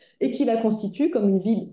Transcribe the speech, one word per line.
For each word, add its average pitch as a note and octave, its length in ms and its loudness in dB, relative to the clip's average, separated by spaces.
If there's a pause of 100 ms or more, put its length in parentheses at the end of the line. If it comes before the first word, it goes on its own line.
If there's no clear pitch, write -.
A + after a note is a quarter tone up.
(200)
et - 120 0
qui - 120 -2
la A3+ 140 2
constitue A3+ 520 0
comme G#3 200 2
une F#3+ 100 4
ville G3 340 -2